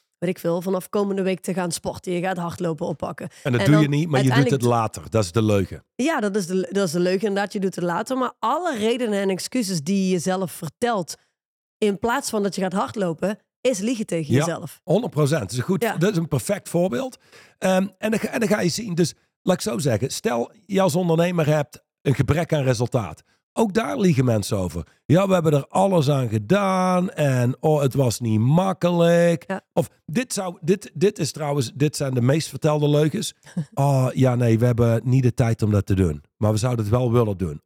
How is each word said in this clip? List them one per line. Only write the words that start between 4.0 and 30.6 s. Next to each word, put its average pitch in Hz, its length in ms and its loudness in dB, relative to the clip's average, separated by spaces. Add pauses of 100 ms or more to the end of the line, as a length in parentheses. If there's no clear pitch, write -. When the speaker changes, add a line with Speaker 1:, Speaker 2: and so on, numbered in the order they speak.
Speaker 2:
maar 135 140 2
je 131 60 2
doet 156 60 2
het 220 80 -4 (100)
Speaker 1:
uiteindelijk 120 280 0
Speaker 2:
later. 104 300 -6
Dat 110 140 2
is 90 80 -6
de 113 100 2
leugen. 104 420 0 (100)
Speaker 1:
Ja, 285 260 -2
dat 208 160 -4
is 196 100 -2
de, 185 240 -2
dat 196 160 -2
is 151 60 -4
de 175 80 -2
leugen. 185 280 0
Inderdaad, 202 240 -2
je 208 80 -6
doet 190 140 -4
het 170 100 -6
later. 190 340 -4
Maar 254 200 -4
alle 294 380 -2
redenen 220 440 -2
en 196 100 0
excuses 190 520 -4
die 190 220 0
je 185 60 0
jezelf 185 420 -2
vertelt, 202 640 -4 (640)
in 202 200 0
plaats 240 320 -2
van 214 120 -2
dat 202 120 -2
je 202 60 -6
gaat 185 120 -2
hardlopen, 196 680 -2 (220)
is 247 180 0
liegen 220 280 -2
tegen 160 280 -2
Speaker 2:
Ja, 131 40 4
Speaker 1:
jezelf. 160 460 -4
Speaker 2:
honderd 202 280 0
procent. 147 280 0
Dat 98 120 -6
is 120 60 -8
een 123 60 -4
goed, 190 180 -2
Speaker 1:
Ja. 214 140 -2
Speaker 2:
dat 175 140 2
is 202 60 -4
een 165 120 -2
perfect 180 400 -4
voorbeeld. 226 500 -2 (400)
Ehm, 190 280 2 (120)
en 220 120 -4
dan 220 100 0
ga, 214 80 -4
en - 120 -4
dan 220 80 0
ga 202 120 2
je 180 80 0
zien. 208 260 -4
Dus 160 200 2 (280)
laat 185 140 2
ik - 60 -12
zo 214 160 -4
zeggen, 131 320 0
stel 120 420 -4 (140)
je 190 140 0
als 185 140 2
ondernemer 170 520 2
hebt 151 380 -2 (180)
een 143 120 2
gebrek 147 380 0
aan 151 100 2
resultaat. 117 600 -2 (340)
Ook 220 180 0
daar 233 240 -2
liegen 165 260 4
mensen 110 340 0
over. 85 280 -4 (200)
"Ja, 185 200 4
we 190 80 2
hebben 160 180 2
er 143 160 2
alles 180 420 2
aan 135 180 0
gedaan 185 840 2
en 131 500 0
oh, 156 200 2
het 139 140 0
was 131 260 2
niet 110 200 2
makkelijk." 170 1040 2
Speaker 1:
Ja. 190 140 -8 (120)
Speaker 2:
Of - 160 -2 (180)
dit 233 260 -4
zou, 185 280 -8